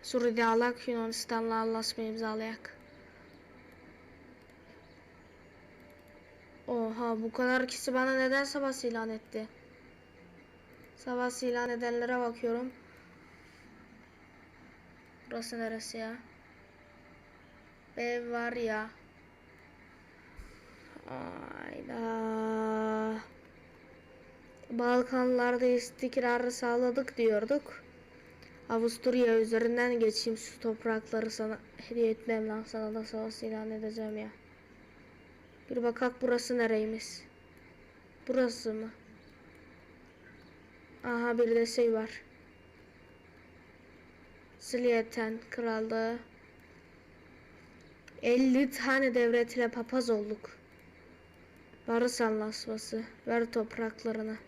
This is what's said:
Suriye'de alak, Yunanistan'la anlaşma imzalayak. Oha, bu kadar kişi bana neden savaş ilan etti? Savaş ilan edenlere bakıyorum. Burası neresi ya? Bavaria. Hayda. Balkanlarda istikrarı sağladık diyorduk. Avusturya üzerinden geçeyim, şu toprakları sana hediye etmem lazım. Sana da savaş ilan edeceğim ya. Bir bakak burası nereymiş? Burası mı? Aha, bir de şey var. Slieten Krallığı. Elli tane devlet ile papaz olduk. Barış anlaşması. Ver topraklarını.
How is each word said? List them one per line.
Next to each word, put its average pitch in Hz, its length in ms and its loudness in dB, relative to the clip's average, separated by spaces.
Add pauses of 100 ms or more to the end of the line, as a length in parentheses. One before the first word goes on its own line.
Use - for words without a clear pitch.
Suriye'de 240 420 2
alak, 233 440 4
Yunanistan'la 226 640 -2
anlaşma 226 500 0
imzalayak. 220 720 -6 (4000)
Oha, 226 540 -2
bu 226 100 -6
kadar 254 360 2
kişi - 260 -4
bana 262 200 2
neden 262 300 2
savaş 277 400 -4
ilan 226 240 -2
etti? 220 400 -8 (1500)
Savaş 247 460 -4
ilan 247 280 0
edenlere 240 480 -2
bakıyorum. 240 540 -2 (2500)
Burası 233 280 -6
neresi 226 400 -6
ya? 226 180 -6 (1800)
Bavaria. 240 880 -2 (2250)
Hayda. 220 2000 -4 (1600)
Balkanlarda 247 960 4
istikrarı 240 840 2
sağladık 247 640 2
diyorduk. 226 680 2 (840)
Avusturya 233 720 4
üzerinden 233 600 4
geçeyim, 220 380 2
şu - 220 -14
toprakları 220 680 -2
sana 220 280 -4 (180)
hediye 233 340 0
etmem 220 380 -2
lazım. 214 180 -4
Sana 220 280 -6
da 220 100 -6
savaş 220 380 -8
ilan 220 280 -6
edeceğim 220 480 -6
ya. 214 100 -8 (1400)
Bir 247 120 -2
bakak 240 400 -2
burası 247 360 0
nereymiş? 220 460 0 (1200)
Burası 240 460 0
mı? 220 160 -6 (2250)
Aha, 233 340 0
bir 233 160 4
de 233 120 4
şey 233 260 4
var. 220 180 0 (2500)
Slieten 226 800 0 (120)
Krallığı. 226 680 -2 (2000)
Elli 262 480 6
tane 262 440 2
devlet 240 420 4
ile 240 120 2
papaz 240 420 -2
olduk. 214 400 -2 (1400)
Barış 233 320 2
anlaşması. 220 840 -2 (220)
Ver 233 260 0
topraklarını. 220 840 -4 (120)